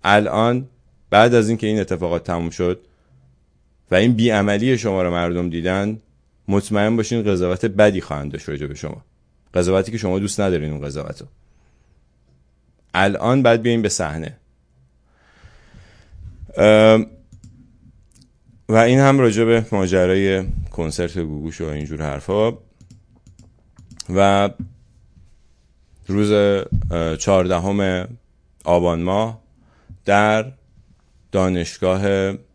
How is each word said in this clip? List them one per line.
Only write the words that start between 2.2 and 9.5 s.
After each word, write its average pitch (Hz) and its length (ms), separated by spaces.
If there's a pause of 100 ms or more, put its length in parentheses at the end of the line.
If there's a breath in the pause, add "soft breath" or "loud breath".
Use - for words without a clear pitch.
تموم 85 260
شد 90 360 (1040)
و 92 40
این 117 180
بی‌عملی 110 640
شما 98 260
رو 87 80
مردم 87 380
دیدن، 95 500 (480)
مطمئن 107 480
باشین 113 280
قضاوت 92 420
بدی 101 360
خواهند 71 300
داشت 76 180
راجع 73 180
به 71 80
شما. - 300 (480)